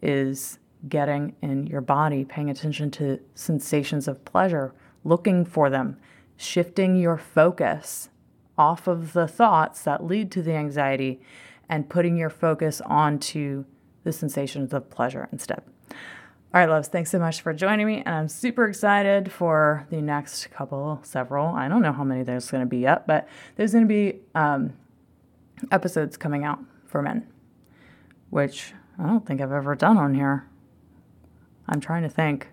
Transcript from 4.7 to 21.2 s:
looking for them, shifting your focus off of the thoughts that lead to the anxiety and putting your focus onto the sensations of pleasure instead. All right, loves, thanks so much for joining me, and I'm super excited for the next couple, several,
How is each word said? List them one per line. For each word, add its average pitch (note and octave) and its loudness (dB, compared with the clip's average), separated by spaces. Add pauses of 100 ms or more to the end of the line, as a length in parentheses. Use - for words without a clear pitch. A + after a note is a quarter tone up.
looking F3 4
for D#3+ 2
them, C3+ 0 (400)
shifting F#3 0
your E3+ 2
focus D#3 0 (480)
off D#3 4
of E3 -4
the E3+ 2
thoughts E3 4
that C#3+ -2
lead F#3+ -2
to F3+ -4
the D#3+ -2
anxiety C3+ -2 (480)
and D3+ -2
putting E3+ 2
your D#3+ -2
focus D#3 0
onto D3 0 (380)
the D#3+ -4
sensations C#3 -4
of C3+ -4
pleasure C3 -4
instead. - -8 (280)
All - -4
right, E3+ 6
loves, D#3 2
thanks E3+ -4
so G3 0
much E3 -2
for E3 -4
joining G3+ 0
me, G#3+ -2
and F3 -2
I'm D#3 -2
super A#3+ -2
excited G3+ 2
for D3+ 2
the D#3 -4
next D3 -6
couple, C#3 -8
several, C#3 -2